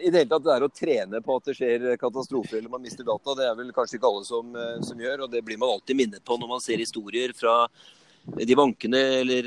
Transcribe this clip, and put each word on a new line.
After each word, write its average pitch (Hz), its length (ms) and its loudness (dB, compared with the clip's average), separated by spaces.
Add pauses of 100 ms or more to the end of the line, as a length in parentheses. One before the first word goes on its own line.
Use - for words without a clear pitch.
i 175 100 2
det 160 160 6
hele - 20 -4
tatt, 156 140 2
det 156 100 4
er 131 140 2
å - 20 0
trene 113 540 -2
på 135 140 0
at - 80 -6
det 139 120 -4
skjer 123 400 0
katastrofer 123 600 -4
eller 113 120 -8
man 127 140 -10
mister 123 200 -14
data. 117 320 -2
Det 131 140 0
er 110 60 -2
vel 123 160 -10
kanskje 120 260 -2
ikke 117 140 4
alle 101 140 -4
som, 120 300 -6
eh, 117 260 -8
som 120 180 -8
gjør, 135 240 -6
og 123 80 -8
det 117 140 -2
blir 110 120 -8
man 123 120 0
alltid 110 260 -2
minnet 110 280 0
på 120 140 -2
når 120 120 -8
man 123 100 -4
ser 117 180 -2
historier 113 560 -4
fra 117 340 4 (680)
de 117 200 4
bankene 131 680 4
eller, 127 260 0